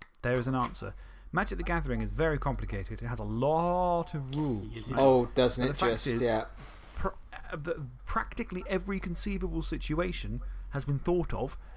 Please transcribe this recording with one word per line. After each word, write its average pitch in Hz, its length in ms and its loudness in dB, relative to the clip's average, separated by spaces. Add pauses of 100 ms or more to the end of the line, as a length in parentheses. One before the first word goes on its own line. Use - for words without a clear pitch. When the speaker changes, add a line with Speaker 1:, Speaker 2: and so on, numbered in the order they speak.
(220)
Speaker 1:
there 127 160 4
is 120 80 0
an 131 80 2
answer. 117 400 -2 (380)
Magic 185 260 0
the 170 60 -4
Gathering 147 360 0
is 107 100 -2
very 147 300 2
complicated. 110 640 -4
It 120 40 -6
has 113 140 -4
a 107 40 -4
lot 170 920 2
of 135 200 -4
rules. 127 380 0
Speaker 2:
Yes, 113 180 -8
it - 80 0
Speaker 3:
Oh, 131 280 8
Speaker 2:
does. - 80 -8 (220)
Speaker 3:
doesn't 123 80 0
Speaker 1:
But 135 60 4
Speaker 3:
it - 40 -2
Speaker 1:
the - 40 -6
fact 117 140 4
Speaker 3:
just? 110 160 0
Speaker 1:
is, 120 140 2
Speaker 3:
Yeah. 110 220 4 (520)
Speaker 1:
pr-, - 120 2 (240)
uh, - 240 -8
the, 151 300 -4 (180)
practically - 640 -4
every 190 300 0
conceivable 170 640 -2
situation 151 800 -2 (300)
has 139 140 -2
been 139 140 0
thought 175 340 2
of, - 240 -2 (200)